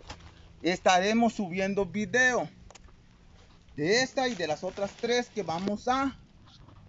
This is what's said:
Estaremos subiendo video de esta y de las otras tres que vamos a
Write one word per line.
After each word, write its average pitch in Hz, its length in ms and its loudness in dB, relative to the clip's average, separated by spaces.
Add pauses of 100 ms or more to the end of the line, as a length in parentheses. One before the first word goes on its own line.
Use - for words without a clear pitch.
(600)
Estaremos 202 720 4
subiendo 190 540 -2
video 214 600 0 (1300)
de 196 280 2
esta 254 240 -2
y 240 80 -4
de 175 100 -4
las 151 180 -4
otras 202 280 -6 (100)
tres 240 300 -2
que 214 100 -6
vamos 185 460 -4
a 262 280 0 (720)